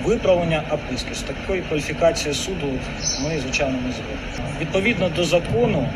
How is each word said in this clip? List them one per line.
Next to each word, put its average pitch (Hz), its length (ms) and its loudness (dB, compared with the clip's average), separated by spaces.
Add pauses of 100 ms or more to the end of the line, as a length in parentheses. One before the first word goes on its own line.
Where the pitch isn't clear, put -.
виправлення 175 680 4
описки. 127 440 -4
З - 60 -6
такої 180 400 -4
кваліфікації 160 720 0
суду 165 340 -2 (560)
ми, 156 160 0
звичайно, 131 340 0
не 127 180 -2
згодні. - 720 -6
Відповідно 190 480 2
до 170 140 0
закону 175 720 2